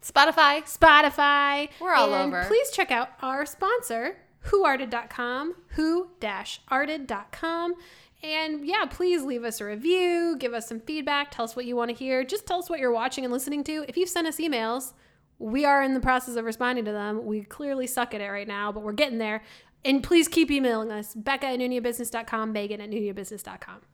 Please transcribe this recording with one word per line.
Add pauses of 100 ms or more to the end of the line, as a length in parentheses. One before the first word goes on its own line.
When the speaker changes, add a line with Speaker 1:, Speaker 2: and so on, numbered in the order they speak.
Speaker 1:
Spotify.
Speaker 2:
Spotify. (120)
Speaker 1:
We're
all
Speaker 2:
And
Speaker 1:
over.
Speaker 2:
please
check
out (100)
our
sponsor, (280)
who
arted
dot
com, (160)
who (120)
dash
arted
dot
com. (480)
And
yeah,
please
leave
us
a
review,
give
us
some
feedback,
tell
us
what
you
wanna
hear,
just
tell
us
what
you're
watching
and
listening
to.
If
you've
sent
us
emails, (460)
we
are
in
the
process
of
responding
to
them.
We
clearly
suck
at
it
right
now,
but
we're
getting
there. (440)
And
please
keep
emailing
us,
Becca
at
nuniabusiness
dot
com,
Megan
at
nuniabusiness
dot
com. (140)